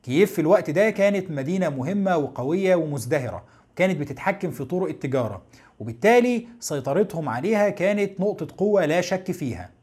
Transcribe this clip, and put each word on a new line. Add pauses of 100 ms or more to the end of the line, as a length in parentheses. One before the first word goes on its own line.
كييف
في
الوقت
ده
كانت
مدينة
مهمة
وقوية
ومزدهرة، (280)
وكانت
بتتحكم
في
طرق
التجارة، (380)
وبالتالي (120)
سيطرتهم
عليها
كانت
نقطة (100)
قوة
لا
شك
فيها. (140)